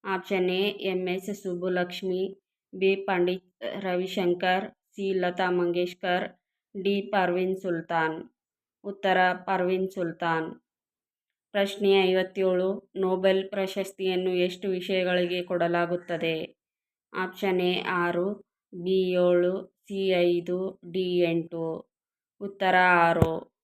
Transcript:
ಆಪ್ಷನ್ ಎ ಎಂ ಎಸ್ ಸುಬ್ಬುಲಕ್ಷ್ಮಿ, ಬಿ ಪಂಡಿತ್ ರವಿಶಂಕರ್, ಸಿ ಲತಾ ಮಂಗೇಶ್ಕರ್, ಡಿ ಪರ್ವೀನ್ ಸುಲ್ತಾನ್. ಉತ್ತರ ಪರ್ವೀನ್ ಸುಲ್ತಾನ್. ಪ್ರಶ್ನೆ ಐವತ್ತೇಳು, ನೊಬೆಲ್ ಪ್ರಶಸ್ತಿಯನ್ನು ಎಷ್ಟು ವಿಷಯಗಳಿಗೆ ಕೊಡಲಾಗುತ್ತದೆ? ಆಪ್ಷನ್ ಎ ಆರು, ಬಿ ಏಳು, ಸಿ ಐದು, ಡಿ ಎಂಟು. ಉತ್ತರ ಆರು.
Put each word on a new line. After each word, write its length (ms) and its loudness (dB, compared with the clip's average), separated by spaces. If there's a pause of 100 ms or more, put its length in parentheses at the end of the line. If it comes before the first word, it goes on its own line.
ಆಪ್ಷನ್ 460 -2
ಎ 200 0
ಎಂ 380 -4
ಎಸ್ 280 -6
ಸುಬ್ಬುಲಕ್ಷ್ಮಿ, 1000 -4 (400)
ಬಿ 200 2
ಪಂಡಿತ್ 680 -2
ರವಿಶಂಕರ್, 1080 -2
ಸಿ 420 -6
ಲತಾ 360 0
ಮಂಗೇಶ್ಕರ್, 840 0 (480)
ಡಿ 200 2
ಪರ್ವೀನ್ 560 0
ಸುಲ್ತಾನ್. 720 -4 (540)
ಉತ್ತರ 340 0 (160)
ಪರ್ವೀನ್ 560 -2
ಸುಲ್ತಾನ್. 680 -4 (960)
ಪ್ರಶ್ನೆ 400 2
ಐವತ್ತೇಳು, 1040 2
ನೊಬೆಲ್ 540 2
ಪ್ರಶಸ್ತಿಯನ್ನು 800 -2
ಎಷ್ಟು 380 0
ವಿಷಯಗಳಿಗೆ 760 0
ಕೊಡಲಾಗುತ್ತದೆ? 1160 -2 (560)
ಆಪ್ಷನ್ 480 -2
ಎ 200 0
ಆರು, 520 -2 (400)
ಬಿ 380 0
ಏಳು, 540 2
ಸಿ 420 -6
ಐದು, 720 0 (120)
ಡಿ 280 0
ಎಂಟು. 680 -2 (500)
ಉತ್ತರ 360 0 (140)
ಆರು. 760 4